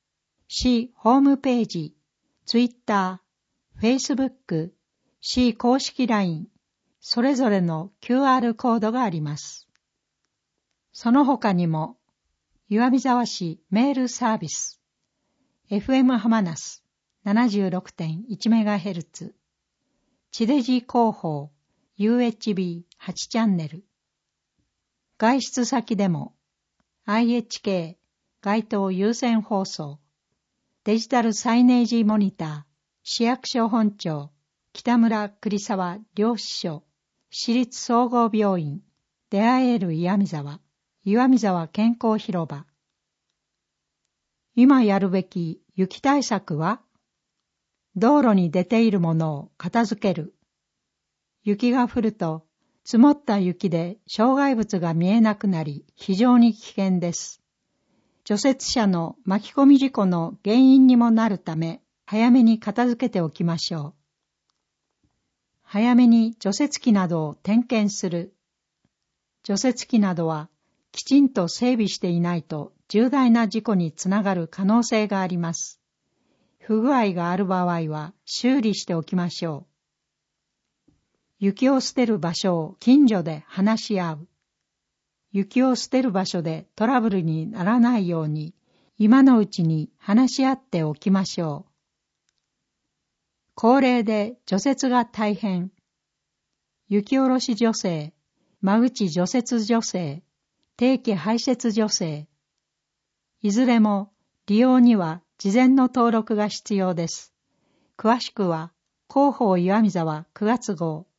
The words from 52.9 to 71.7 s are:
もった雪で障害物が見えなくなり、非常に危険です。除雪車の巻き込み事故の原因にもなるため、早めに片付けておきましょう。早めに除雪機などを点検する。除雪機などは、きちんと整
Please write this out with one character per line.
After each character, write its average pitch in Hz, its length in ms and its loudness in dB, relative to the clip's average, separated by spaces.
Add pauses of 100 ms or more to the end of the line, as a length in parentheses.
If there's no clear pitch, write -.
も 277 140 8
っ 294 120 -2
た 202 160 -2
雪 180 300 -2
で 170 280 -4 (100)
障 254 280 2
害 277 200 0
物 214 240 -4
が 165 140 -4
見 165 160 0
え 226 120 4
な 220 140 2
く 208 120 -6
な 170 160 -2
り、 147 220 -12 (100)
非 - 200 -4
常 247 220 4
に 233 160 6
危 - 200 -14
険 190 260 0
で 175 140 -4
す。 - 280 -14 (840)
除 208 200 -2
雪 269 220 0
車 220 220 0
の 170 360 -2
巻 202 280 -4
き - 20 -20
込 277 120 4
み 277 120 8
事 262 140 0
故 220 160 0
の 170 360 -2
原 208 120 0
因 262 320 8
に 254 100 6
も 233 140 4
な 220 180 2
る 196 80 -4
た - 180 -8
め、 165 260 -6 (240)
早 226 260 2
め 247 120 8
に 226 160 6
片 220 280 -2
付 240 200 -2
け - 20 0
て 190 120 -2
お 160 80 -2
き - 140 -8
ま 170 140 -2
し - 180 -8
ょ 147 120 -8
う。 139 60 -16 (1700)
早 233 340 0
め 247 120 6
に 233 320 4
除 190 200 -4
雪 294 200 -2
機 247 120 0
な 190 160 2
ど 160 200 -2
を 143 80 -10
点 226 280 0
検 214 320 -2
す 190 140 -6
る。 170 260 -8 (1080)
除 202 200 -4
雪 254 240 -2
機 233 120 2
な 190 160 0
ど 165 120 -2
は、 156 220 -6 (420)
き - 120 -14
ち 277 180 4
ん 277 80 4
と 180 180 -2
整 247 260 -2